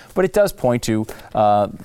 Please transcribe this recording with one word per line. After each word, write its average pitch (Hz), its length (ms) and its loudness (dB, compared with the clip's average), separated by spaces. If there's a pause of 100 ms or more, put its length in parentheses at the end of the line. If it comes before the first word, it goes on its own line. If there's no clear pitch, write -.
(140)
but 185 100 0
it 185 80 -2
does 202 200 2
point 123 300 0
to, 110 240 -2 (260)
uh, 104 360 2 (160)